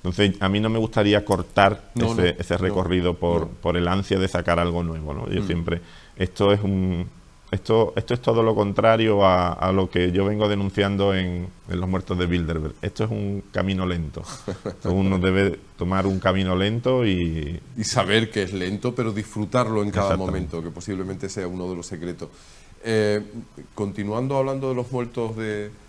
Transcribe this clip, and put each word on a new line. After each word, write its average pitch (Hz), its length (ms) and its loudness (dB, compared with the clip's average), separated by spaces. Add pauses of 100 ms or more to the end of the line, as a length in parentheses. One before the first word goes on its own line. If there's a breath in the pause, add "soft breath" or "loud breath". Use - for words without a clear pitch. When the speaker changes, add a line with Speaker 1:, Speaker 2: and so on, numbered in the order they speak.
Speaker 1:
Entonces, 92 360 2
a 95 80 2
mí 101 120 2
no 110 80 0
me 113 100 0
gustaría 104 460 2
cortar 98 680 2
Speaker 2:
No, 117 180 0
Speaker 1:
ese, 90 220 2
Speaker 2:
no, - 60 -10
Speaker 1:
ese 90 140 -2
Speaker 2:
no, 87 40 0
Speaker 1:
recorrido 90 560 2
por, 85 280 2
Speaker 2:
no. 82 60 -6
Speaker 1:
por 87 280 -2
el 87 120 2
ansia 95 300 0
de 92 100 2
sacar 85 320 0
algo 87 240 0
nuevo, 78 300 -6
¿no? - 160 -6
Yo 92 120 0
Speaker 2:
Mm. 98 40 -4
Speaker 1:
siempre, 85 340 -2 (360 loud breath)
esto 101 360 2
es 104 100 4
un, 92 440 0 (440)
esto, 113 460 2
esto 120 180 -4
es 123 60 -4
todo 113 220 2
lo 113 120 4
contrario 104 680 4
a, 90 280 6
a 95 200 0
lo 95 180 2
que 90 220 2
yo 98 140 2
vengo 104 220 2
denunciando 98 680 2
en, 90 340 -2 (200)
en 87 120 -4
Los 92 80 -2
Muertos 92 300 -2
de 90 80 0
Bilderberg. 80 560 -2
Esto 101 220 -4
es 110 60 -2
un 101 400 -4
camino 92 360 -2
lento. 85 360 -4 (240)
Speaker 2:
<laughs> 92 200 -10
Speaker 1:
Esto 90 260 -4
uno 95 260 2
debe 95 400 2 (200)
tomar 95 280 0
un 95 140 0
camino 95 340 2
lento 117 520 2
y 82 520 0 (180)
Speaker 2:
Y 110 80 -4
saber 107 460 2
que 104 120 -2
es 90 100 -4
lento, 101 420 -4
pero 113 180 -2
disfrutarlo 107 720 -2
en 104 80 -2
cada 98 220 2
Speaker 1:
Exactamente. 92 140 0 (300)
Speaker 2:
momento, 80 60 -6
que 85 80 -8
posiblemente 95 600 -8
sea 92 180 -6
uno 90 220 -6
de 90 60 -6
los 85 100 -10
secretos. 85 420 -10 (580 loud breath)
Eh, 107 360 2 (520)
continuando 107 640 -4
hablando 135 320 -2
de 131 60 -2
Los 123 180 -4
Muertos 117 460 -4
de 104 320 -6 (180)